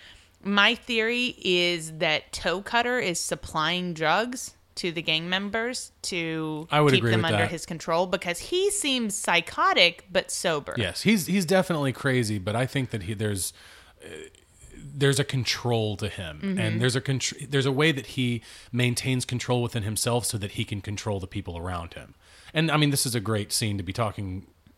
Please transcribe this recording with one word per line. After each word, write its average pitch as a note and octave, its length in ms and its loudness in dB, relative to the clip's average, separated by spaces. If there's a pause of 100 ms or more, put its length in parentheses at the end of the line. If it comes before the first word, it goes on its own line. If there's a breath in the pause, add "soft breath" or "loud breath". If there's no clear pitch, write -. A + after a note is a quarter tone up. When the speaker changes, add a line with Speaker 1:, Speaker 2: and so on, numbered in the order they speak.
(440 loud breath)
Speaker 1:
My G3+ 300 6
theory A#3 640 0
is F3 600 2
that D#3 340 0
Toe F#3 300 -2
Cutter B3 360 2
is F3 200 -2
supplying E3+ 720 -2
drugs F#3 640 0 (180)
to F3 180 -4
the D#3+ 120 -4
gang E3 260 0
members G#3 600 -4 (120)
to D#3+ 680 -4
Speaker 2:
I D3+ 100 6
would D3 120 8
Speaker 1:
keep A#2+ 80 8
Speaker 2:
agree A#2 100 4
Speaker 1:
them A2 100 4
Speaker 2:
with A2 120 2
Speaker 1:
under G2+ 100 4
Speaker 2:
that. - 80 -2
Speaker 1:
his E3 160 -8
control, E3+ 400 0
because F3+ 320 -4
he F#4+ 320 0
seems B3+ 420 0
psychotic F#3+ 960 2
but F3+ 200 0
sober. D#3 460 -2
Speaker 2:
Yes, F#2+ 260 -2
he's, G3 240 4
he's F3+ 180 2
definitely D#3+ 480 2
crazy, A#2+ 460 0
but G#2 160 -4
I B2 100 0
think C3 240 -2
that G#2 140 -6
he, G#2 100 -4
there's, G2+ 400 -2 (500 loud breath)
uh, - 40 -16 (680)
there's C#3 440 0
a D3 40 4
control A#2 760 0
to G#2 120 -4
him, D3 320 -10
Speaker 1:
Mm-hmm. F#3+ 180 -2
Speaker 2:
and A2 220 0
there's B2 140 2
a C3+ 60 -2
contr-, C3+ 500 -4
there's C#3 160 2
a C#3 40 2
way D3+ 200 4
that C3+ 160 -4
he A#2+ 340 0 (300 loud breath)
maintains B2 540 0
control B2 360 0
within A#2 220 -2
himself A2 420 0
so A2 140 -2
that G2 140 -6
he A#2 120 -2
can G2+ 160 -6
control G#2 380 -4
the F#2 80 -8
people F2+ 280 -8
around F2 380 -6
him. - 220 -16 (360 loud breath)
And, D#3 200 2
I D3 60 4
mean, D3 120 6
this C#3+ 160 0
is A#2+ 80 -2
a A#2+ 60 0
great G#2 340 -2
scene G#2+ 240 0
to F#2 60 -4
be F#2 100 -6
talking, G2 540 -4 (300)